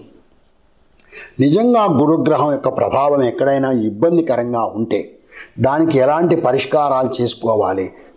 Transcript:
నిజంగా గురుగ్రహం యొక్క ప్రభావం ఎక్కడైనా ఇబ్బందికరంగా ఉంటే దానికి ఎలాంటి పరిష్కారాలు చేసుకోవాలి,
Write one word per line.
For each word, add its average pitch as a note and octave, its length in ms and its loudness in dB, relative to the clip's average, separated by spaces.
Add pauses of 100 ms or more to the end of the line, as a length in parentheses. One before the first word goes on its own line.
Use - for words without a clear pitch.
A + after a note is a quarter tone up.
(1400)
నిజంగా G#3+ 440 4
గురుగ్రహం D3+ 680 2
యొక్క C#3 180 -2
ప్రభావం C3+ 540 0
ఎక్కడైనా C3+ 480 0
ఇబ్బందికరంగా A#2+ 920 0 (120)
ఉంటే G#2+ 360 -4 (480)
దానికి C#3+ 400 2
ఎలాంటి D#3+ 360 2
పరిష్కారాలు C3 840 0
చేసుకోవాలి, G2+ 680 -2 (280)